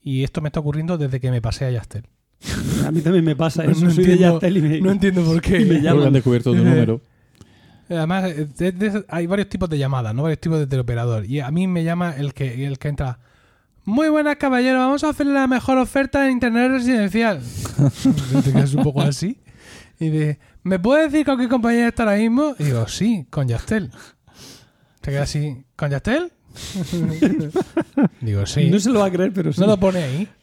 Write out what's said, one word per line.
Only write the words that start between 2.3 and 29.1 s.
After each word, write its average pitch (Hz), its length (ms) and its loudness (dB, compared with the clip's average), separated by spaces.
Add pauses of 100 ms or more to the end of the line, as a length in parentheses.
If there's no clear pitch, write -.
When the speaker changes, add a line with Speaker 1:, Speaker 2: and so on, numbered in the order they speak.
Speaker 2:
A 143 60 -2
mí 160 120 0
también 170 220 2
me 151 120 0
pasa 165 260 -2
Speaker 1:
No, 156 80 2
Speaker 2:
eso. 165 140 2
Speaker 1:
no 175 80 6
Speaker 2:
Soy 175 120 4
de 185 100 6
Speaker 1:
entiendo, 180 260 6
Speaker 2:
Yastel 185 160 2
y 165 60 2
me, 156 180 2
Speaker 1:
no 185 100 2
entiendo 190 340 2
por 165 160 2
qué. 180 180 0
Speaker 2:
y - 20 4
me 220 60 6
Speaker 3:
Creo 170 120 4
que 143 60 2
Speaker 2:
llaman. 147 240 4
Speaker 3:
han 131 40 4
descubierto 123 400 2
tu 117 80 4
Speaker 1:
Eh, 117 40 4
Speaker 3:
número. 117 360 4 (880)
Speaker 1:
Además, 175 440 -2
eh, 151 160 -4 (100)
de, 180 140 0
de, 202 360 -2
hay 170 200 -4
varios 196 200 -2
tipos 185 220 -4
de 151 80 -2
llamadas, 131 340 -2
¿no? 131 120 -2
Varios 160 160 -2
tipos 160 180 0
de 151 80 -2
teleoperador. 120 580 -2
Y 127 140 -4
a 135 140 -6
mí 180 160 0
me 175 160 -2
llama 170 320 -2
el 143 180 -6
que, 131 320 -6
el 135 140 -8
que 147 80 -6
entra. 135 320 -6 (640)
"Muy 277 240 0
buenas, 302 280 2
caballero. 262 440 0
Vamos 269 240 0
a 302 60 2
hacerle 285 240 -2
la 269 120 2
mejor 262 320 0
oferta 269 480 0
en 262 60 2
internet 247 400 2
residencial". 226 680 0 (500)
<laughs> 139 540 0
Te 135 80 0
quedas 139 220 2
un 147 80 0
poco 143 200 0
así. 147 360 -2 (640)
Y 160 80 -2
dice, 151 320 -2 (240)
"¿me 185 160 0
puedes 277 320 2
decir 302 120 2
con 269 140 0
qué 247 100 -2
compañía 233 380 0
está 233 160 -2
ahora 208 140 2
mismo?". 240 420 0
Y 151 60 -4
digo, 120 240 0
"Sí, 196 420 -2
con 139 160 -2
Yastel". 127 440 -4 (1120)
Te 143 120 -6
quedas 143 180 -2
así, 147 260 -4 (200)
"¿Con 147 140 -4
Yastel?". 254 420 -2 (240)
<laughs> 175 1600 -2
Digo, 101 260 -2
"Sí". 165 240 0
Speaker 2:
No 190 100 4
se 208 100 0
lo 220 100 2
va 202 60 2
a 190 40 0